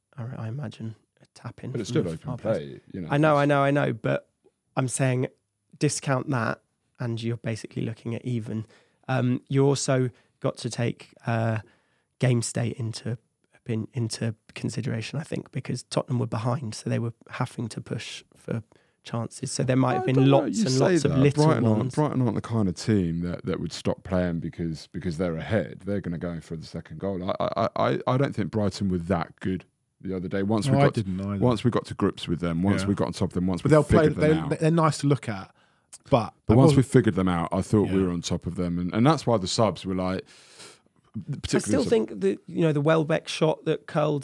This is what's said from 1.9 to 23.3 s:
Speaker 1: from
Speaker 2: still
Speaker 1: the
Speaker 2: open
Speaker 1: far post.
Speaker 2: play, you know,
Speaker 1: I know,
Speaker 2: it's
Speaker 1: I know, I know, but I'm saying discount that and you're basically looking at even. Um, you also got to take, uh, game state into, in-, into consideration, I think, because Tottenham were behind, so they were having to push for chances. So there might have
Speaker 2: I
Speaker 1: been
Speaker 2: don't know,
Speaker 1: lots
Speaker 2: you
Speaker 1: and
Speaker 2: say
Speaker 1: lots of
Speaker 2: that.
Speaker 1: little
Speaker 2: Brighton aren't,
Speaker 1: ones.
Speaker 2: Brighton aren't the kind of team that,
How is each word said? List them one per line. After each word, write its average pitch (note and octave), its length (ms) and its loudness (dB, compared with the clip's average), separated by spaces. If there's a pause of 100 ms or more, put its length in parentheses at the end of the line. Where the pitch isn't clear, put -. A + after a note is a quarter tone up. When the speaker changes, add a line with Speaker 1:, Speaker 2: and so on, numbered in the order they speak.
Speaker 1:
from - 20 -2
Speaker 2:
still D3+ 100 2
Speaker 1:
the F2 140 -4
Speaker 2:
open - 80 -18
Speaker 1:
far - 120 -6
post. G#2+ 220 -2
Speaker 2:
play, C#2 200 -12 (120)
you G2 100 -8
know, D#2+ 80 -8
Speaker 1:
I C#3+ 80 0
know, D#3 200 4
Speaker 2:
it's C#3+ 40 4
Speaker 1:
I C#3+ 40 2
know, C#3+ 180 4
I C#3 80 2
know, C#3 220 0
but C#3 340 -2 (480)
I'm C3 120 2
saying B2+ 400 0 (520)
discount C#3 500 0
that A#2 320 -2 (380)
and A#2 220 -4
you're A#2 160 -4
basically - 460 -6
looking A#2 320 -8
at - 100 -10
even. A2 400 -4 (420)
Um, B2 420 0
you C#3 160 4
also C3 440 2 (300)
got - 180 -4
to A#2+ 120 -8
take, - 400 -4 (180)
uh, A2+ 320 0 (600)
game B2 220 4
state - 360 -4
into, A2+ 400 -6 (480)
in-, A2 280 -4
into A2+ 420 -4 (200)
consideration, A#2 640 -6
I - 40 -6
think, - 280 -8
because - 320 -8
Tottenham - 360 -2
were A#2+ 80 0
behind, A#2 480 -4
so - 140 -8
they A#2+ 100 0
were A#2 140 -4 (160)
having - 400 -6
to - 120 -10
push - 420 -10 (140)
for - 260 -6 (400)
chances. - 480 -8
So - 120 -2
there B2+ 120 2
might B2+ 200 4
have - 80 -2
Speaker 2:
I - 40 -6
Speaker 1:
been C3 80 2
Speaker 2:
don't C3+ 140 6
know, C#3 100 8
Speaker 1:
lots E3 200 0
Speaker 2:
you A3 60 2
Speaker 1:
and C3 80 0
Speaker 2:
say C3 60 2
Speaker 1:
lots D3 260 4
of C#3+ 60 2
Speaker 2:
that. C3+ 80 2
Speaker 1:
little C#3+ 260 6
Speaker 2:
Brighton C#3 200 4
aren't, A2 120 4
Speaker 1:
ones. B2 180 -2
Speaker 2:
Brighton D3 260 0
aren't A2 140 0
the G#2 60 0
kind A2 280 0
of E2+ 60 -2
team F2 460 0
that, F2 240 -6